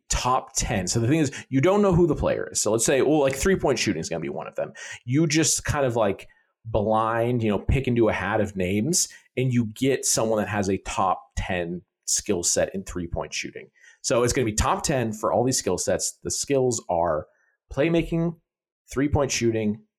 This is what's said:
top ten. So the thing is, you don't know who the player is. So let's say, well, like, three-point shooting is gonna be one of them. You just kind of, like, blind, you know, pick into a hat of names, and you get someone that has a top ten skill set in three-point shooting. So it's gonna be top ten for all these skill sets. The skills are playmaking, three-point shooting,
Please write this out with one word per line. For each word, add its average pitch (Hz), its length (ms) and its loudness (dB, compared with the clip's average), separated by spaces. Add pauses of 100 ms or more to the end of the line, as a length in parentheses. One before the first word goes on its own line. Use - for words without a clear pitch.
top - 460 -2
ten. 95 320 -2
So 117 140 -2
the 117 80 0
thing 156 100 4
is, 147 140 0 (160)
you 135 120 2
don't 190 220 4
know 196 100 4
who 170 140 6
the 147 80 2
player 58 380 -2
is. - 80 -4
So 107 100 0
let's 110 140 2
say, 131 180 4
well, 151 160 4
like, 139 160 2
three-point 190 460 2
shooting 92 180 0
is 80 100 -8
gonna 82 120 -4
be 76 80 -6
one 73 180 -8
of - 80 -16
them. - 180 -6 (320)
You 143 220 2
just 156 380 0
kind 147 200 0
of, 120 120 0
like, 104 320 0 (360)
blind, 113 800 2
you 110 80 2
know, 98 80 2
pick 135 300 0
into 117 200 4
a 95 40 2
hat 95 280 0
of 92 140 -2
names, 104 540 0 (280)
and 127 160 0
you 120 220 2
get 135 320 0
someone 110 320 0
that 101 100 0
has 101 220 0
a 95 60 2
top - 600 -2
ten 87 460 -4 (220)
skill - 400 -2
set - 280 0
in 95 120 -8
three-point 80 500 -8
shooting. - 320 -10 (340)
So 123 220 2
it's 120 100 2
gonna 131 120 2
be 110 80 -2
top 160 320 0
ten 120 280 0
for 107 200 -2
all 104 100 2
these 131 160 0
skill 90 200 -2
sets. - 440 -2
The - 80 -6
skills 127 580 0
are 82 380 0 (460)
playmaking, 165 640 0 (560)
three-point 143 400 0
shooting, 110 480 0 (180)